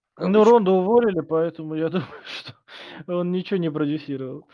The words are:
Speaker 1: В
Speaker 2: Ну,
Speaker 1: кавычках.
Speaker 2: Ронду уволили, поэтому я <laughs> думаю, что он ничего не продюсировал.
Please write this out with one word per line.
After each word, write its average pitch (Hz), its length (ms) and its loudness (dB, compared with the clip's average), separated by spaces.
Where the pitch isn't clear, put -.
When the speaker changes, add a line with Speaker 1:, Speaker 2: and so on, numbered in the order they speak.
Speaker 1:
В - 40 -20
Speaker 2:
Ну, 202 260 4
Speaker 1:
кавычках. - 0 -
Speaker 2:
Ронду 220 280 6
уволили, 190 480 2
поэтому 160 540 -4
я 160 160 -2
<laughs> - 0 -
думаю, 165 180 -6
что - 300 -16
он 175 240 -2
ничего 185 260 -2
не 165 120 0
продюсировал. 143 840 -6